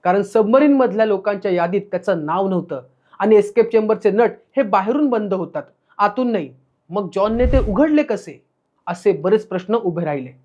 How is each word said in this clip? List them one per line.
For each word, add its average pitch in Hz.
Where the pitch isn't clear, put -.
कारण 190
सबमरीन 262
मधल्या 220
लोकांच्या 202
यादीत 180
त्याचं 175
नाव 190
नव्हतं 156
आणि 214
एस्केप 214
चेंबरचे 214
नट 220
हे 269
बाहेरून 220
बंद 214
होतात, -
आतून 233
नाही. 160
मग 190
जॉनने 220
ते 269
उघडले 294
कसे, -
असे 185
बरेच 185
प्रश्न 185
उभे 175
राहिले. 135